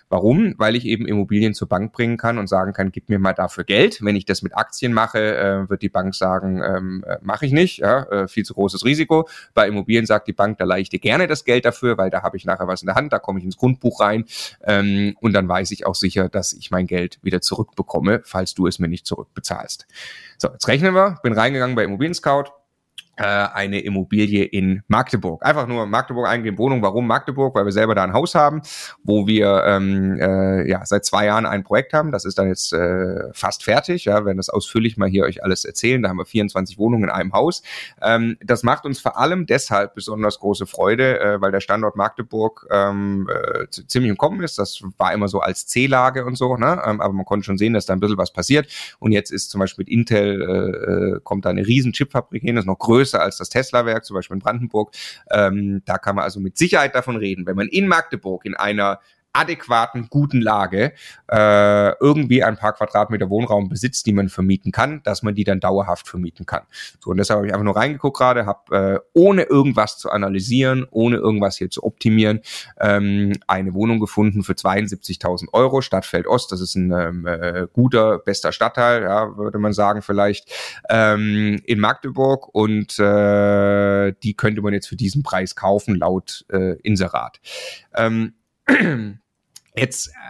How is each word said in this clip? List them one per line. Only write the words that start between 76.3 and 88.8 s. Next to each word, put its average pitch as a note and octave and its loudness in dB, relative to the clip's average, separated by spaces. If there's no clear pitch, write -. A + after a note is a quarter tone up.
das F#2 -6
ist - -6
ein, F2+ 0
ähm, F2 -2
äh, F2 -4
guter, A2+ 4
bester F#2+ -2
Stadtteil, A#2+ 2
ja, G#2 -2
würde G#2 -6
man G#2 0
sagen G#2 2
vielleicht, G2+ 0
ähm, G#2+ 2
in G#2 0
Magdeburg C3 0
und, G#2+ 0
äh, G2+ 2
die G#2 -4
könnte G#2+ 0
man G#2 -2
jetzt G2 -6
für F#2 -12
diesen A2 -2
Preis F#2+ -4
kaufen, G2 0
laut, F2+ -2
äh, F#2 0
Inserat. F#2 -2
Ähm, A2+ 0
<clears throat> C3+ 0